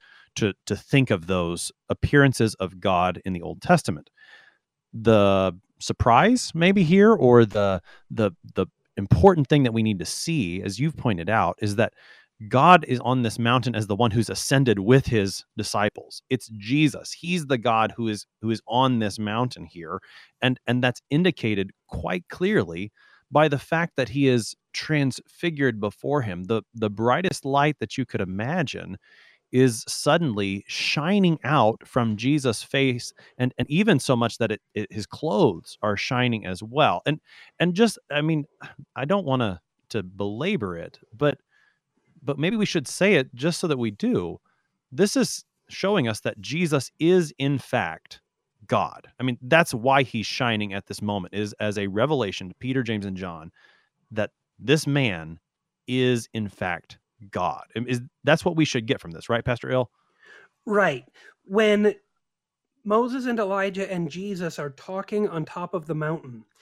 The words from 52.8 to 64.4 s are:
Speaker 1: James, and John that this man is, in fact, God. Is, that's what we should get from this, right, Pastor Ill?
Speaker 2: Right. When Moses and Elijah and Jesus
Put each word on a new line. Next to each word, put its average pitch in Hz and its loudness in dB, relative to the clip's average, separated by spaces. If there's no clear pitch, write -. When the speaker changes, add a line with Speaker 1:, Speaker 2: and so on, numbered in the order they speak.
Speaker 1:
James, 107 -4
and 95 -8
John 85 -12
that 107 -4
this 147 0
man 92 -2
is, 127 0
in 107 -6
fact, - -8
God. 87 -4
Is, 123 -6
that's 156 2
what 175 -2
we 156 2
should 113 -4
get 117 -2
from 85 -14
this, 80 -10
right, 117 0
Pastor 123 -4
Ill? 127 0
Speaker 2:
Right. 190 0
When 208 2
Moses 240 0
and 240 -2
Elijah 196 -2
and 170 -4
Jesus 180 -8